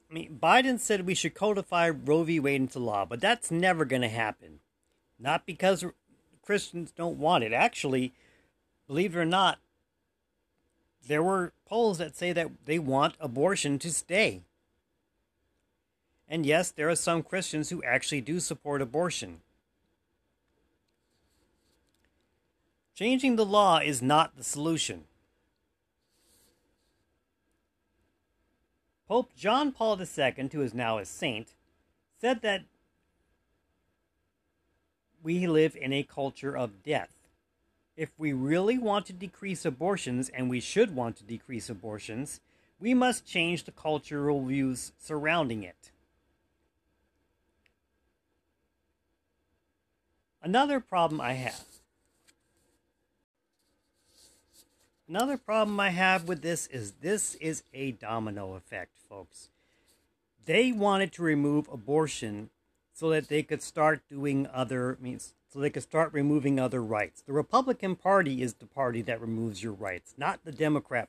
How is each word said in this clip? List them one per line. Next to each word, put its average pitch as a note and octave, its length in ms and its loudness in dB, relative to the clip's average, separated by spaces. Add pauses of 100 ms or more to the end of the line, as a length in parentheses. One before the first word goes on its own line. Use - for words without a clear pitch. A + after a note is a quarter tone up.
I - 40 -14
mean, D#3 280 -12
Biden B3 380 6
said F#3+ 260 0
we F#3 100 0
should - 180 -2
codify F#3 560 2
Roe D3 340 2
v. E3 160 2
Wade C#3 220 2
into C3 180 -2
law, G#2 260 0
but A2+ 140 -6
that's A3 320 0
never E3+ 320 2
gonna B2+ 260 0
happen. G#2 500 -6 (600)
Not D3 260 -2
because F#3 380 0 (600)
Christians F3 480 -4
don't E3 260 -6
want D3+ 260 4
it. A2 80 -2
Actually, C3 640 0 (720)
believe E3 280 -2
it F3 40 0
or E3 60 2
not, F3+ 340 4 (1500)
there D3+ 160 0
were F#3 280 0 (140)
polls G#3+ 320 0
that E3 180 -8
say F3 160 -2
that E3 200 0 (140)
they D#3+ 140 0
want C#3+ 400 2
abortion C#3+ 600 0
to E3+ 120 -6
stay. D#3 520 0 (1900)
And D#3 160 -2
yes, D#3 240 2
there D#3 200 -2
are E3+ 60 2
some E3 280 0
Christians D#3+ 460 -4
who F3 140 -8
actually C3+ 380 0
do D3 180 -4
support C#3+ 420 -4
abortion. B2 600 -4 (3500)
Changing B3+ 420 2
the A3 100 4
law G3 340 6
is C#3+ 220 0
not D3 340 4
the C3 80 -16
solution. C#3+ 640 -2 (4000)
Pope B3 300 2
John C4 340 2
Paul A3 240 0
the F#3 100 -6
Second, C3+ 460 0
who D3+ 100 -4
is A#2+ 120 -2
now A2+ 240 -2
a G2 80 -6
saint, A2+ 480 -8 (680)
said A#3 220 0
that G3 220 -2 (2500)
we F3 240 0
live D#3 320 6
in C3+ 140 -4
a C#3 100 0
culture C#3 540 -6
of A2 260 -6
death. C3 300 -4 (840)
If D#3+ 220 -8
we D3+ 160 -2
really E3+ 440 2
want G#3 280 0
to - 80 -16
decrease F#3 500 -10
abortions, C3 640 -2
and B2+ 200 -4
we B2 100 -2
should G3 360 2
want A#2+ 220 -4
to - 60 -20
decrease A2+ 460 -10
abortions, G#2+ 720 -10 (380)
we A3+ 140 0
must B3 320 2
change E3+ 380 -2
the - 80 -16
cultural D3 720 -2
views C3 560 -2
surrounding D3+ 640 -2
it. - 280 -18 (4000)
Another C4 360 2
problem E3 420 0
I B2 120 -2
have. B2+ 320 -6 (3500)
Another A#3+ 280 0
problem G#3 420 0
I G3 100 2
have F#3 380 2
with E3+ 140 -4
this D#3+ 260 -4
is G#2+ 340 -10
this F#3+ 340 -2
is D#3 280 -6 (100)
a C3+ 200 -6
domino G#2 600 -6
effect, F#2 360 -12 (180)
folks. - 380 -20 (1000)
They A3+ 280 4
wanted G3 400 2
to E3+ 100 -6
remove D3 460 2
abortion B2+ 800 -2 (440)
so D#3+ 180 -4
that D#3 180 0
they D3+ 120 2
could D3+ 200 -6
start D#3 480 2
doing C#3 440 0
other, B2+ 460 -2
I - 40 -14
mean, B2 160 -8
so - 400 -18
they C#3+ 100 0
could C#3 140 -6
start D#3+ 280 0
removing C#3+ 480 2
other B2+ 240 0
rights. G#2+ 420 -2
The - 60 -14
Republican G3 640 0
Party F3 460 2
is B2 140 -2
the - 100 -20
party A#2+ 380 -2
that A2+ 180 -4
removes A2+ 420 -4
your A2 80 -6
rights, F#2+ 460 -8
not D3+ 260 -4
the D#3+ 80 -12
Democrat C3+ 580 -2